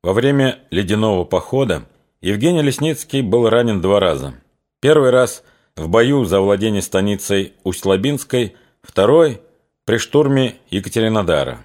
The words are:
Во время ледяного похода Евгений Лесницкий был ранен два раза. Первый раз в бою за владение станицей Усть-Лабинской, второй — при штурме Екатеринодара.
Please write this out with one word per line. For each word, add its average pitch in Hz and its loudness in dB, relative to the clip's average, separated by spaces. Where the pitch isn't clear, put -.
Во 92 -2
время 131 0
ледяного 101 0
похода 92 -2
Евгений 143 0
Лесницкий 143 -4
был 117 2
ранен 113 0
два 98 2
раза. 69 -2
Первый 139 4
раз 123 0
в 80 -8
бою 123 2
за 95 2
владение 101 0
станицей 98 -2
Усть-Лабинской, 98 -2
второй — 131 2
при 113 -2
штурме 135 0
Екатеринодара. 95 -2